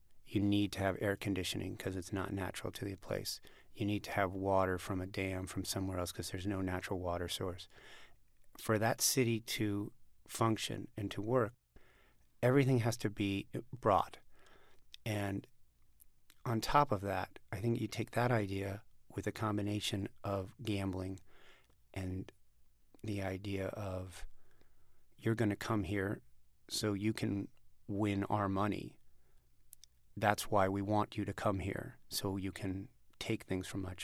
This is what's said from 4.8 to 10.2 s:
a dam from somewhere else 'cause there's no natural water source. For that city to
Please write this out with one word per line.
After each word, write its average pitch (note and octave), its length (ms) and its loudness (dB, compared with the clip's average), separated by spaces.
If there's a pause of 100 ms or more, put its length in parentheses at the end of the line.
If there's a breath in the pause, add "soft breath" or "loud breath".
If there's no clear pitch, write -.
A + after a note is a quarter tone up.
a F#2 60 -2
dam F#2+ 400 -2
from F#2 180 -4
somewhere F#2+ 360 -2
else F2+ 120 -2
'cause - 200 -6
there's F#2+ 160 -4
no F#2+ 140 0
natural F2+ 380 -2
water F2 280 -2
source. F#2 400 -4 (880 loud breath)
For A2 220 2
that A2 220 2
city A#2 400 4
to G#2 500 0 (360)